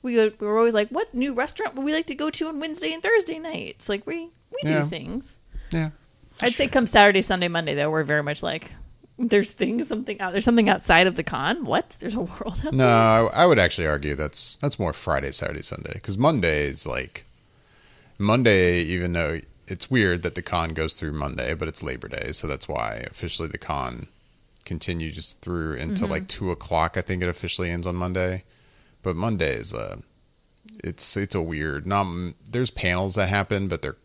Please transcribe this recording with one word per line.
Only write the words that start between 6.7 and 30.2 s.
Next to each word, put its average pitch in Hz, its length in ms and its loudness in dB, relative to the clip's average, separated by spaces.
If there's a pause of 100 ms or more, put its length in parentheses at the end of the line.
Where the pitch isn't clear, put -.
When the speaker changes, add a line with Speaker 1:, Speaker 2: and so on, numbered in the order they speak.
Speaker 1:
Saturday, 202 340 8
Sunday, 180 240 0
Monday, 165 300 0
though, 147 160 2
we're 160 100 2
very 147 220 0
much 147 180 -4
like, 165 300 -6 (480)
"There's 208 320 4
things, 220 340 -2
something 214 340 -6
out, 185 120 -4
there's 202 120 0
something 233 240 6
outside 185 380 6
of 180 80 2
the 160 80 -4
con? 180 420 -2
What? 139 260 0 (100)
There's 214 160 -6
a 247 60 -4
world 175 440 -8
out 311 60 -4
Speaker 2:
No, 135 60 2
Speaker 1:
there?" 131 100 6
Speaker 2:
I, 113 560 6
I - 20 8
would 147 140 8
actually 87 260 2
argue 73 300 0
that's, - 400 -4
that's - 240 -4
more 85 120 0
Friday, 69 380 -2
Saturday, - 320 -6
Sunday. - 400 -10
'Cause 98 160 -6
Monday 92 460 4
is, 71 240 -4
like, 65 360 -8 (960)
Monday, 101 640 6
even 87 320 -2
though 82 280 0 (260)
it's - 240 -8
weird 98 320 4
that 85 120 -2
the - 80 -8
con 82 320 -2
goes 80 200 -2
through 78 180 -6
Monday, 71 420 -4
but 80 140 -4
it's - 140 -10
Labor 64 260 -8
Day, - 240 -6
so - 140 -4
that's 69 220 -6
why 57 420 -6
officially 85 380 -6
the - 100 -8
con 65 500 -6 (560)
continues 80 760 -6
through 82 340 -4
until, 80 320 -4
Speaker 1:
Mm-hmm. - 60 -2
Speaker 2:
like, 190 160 -4
two - 220 -4
o'clock. 85 460 0
I 92 60 -2
think 92 200 -4
it 90 60 0
officially 87 420 -4
ends 85 160 -4
on 90 100 -4
Monday. 90 480 -2 (580)
But 90 140 -2
Monday 87 400 0
is, 55 180 -8
uh, 52 240 -8 (840)